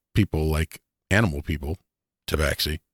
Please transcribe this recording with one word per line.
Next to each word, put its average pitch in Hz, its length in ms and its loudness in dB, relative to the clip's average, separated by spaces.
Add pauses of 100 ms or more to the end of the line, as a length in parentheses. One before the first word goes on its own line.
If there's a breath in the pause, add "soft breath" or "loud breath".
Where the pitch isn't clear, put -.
(140)
people 78 340 2
like 78 320 -2 (300)
animal 92 320 2
people, 73 340 -6 (500)
Tabaxi, 76 540 -2 (140)